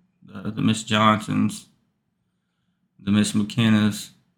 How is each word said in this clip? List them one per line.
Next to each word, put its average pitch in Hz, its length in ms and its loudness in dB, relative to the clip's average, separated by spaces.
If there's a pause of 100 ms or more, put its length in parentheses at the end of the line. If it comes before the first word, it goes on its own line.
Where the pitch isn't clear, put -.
(260)
the, 101 260 -10
the 107 100 -6
Miss 110 220 0
Johnsons, 104 840 0 (1300)
the - 140 -6
Miss 104 220 2
McKennas, 107 760 0 (260)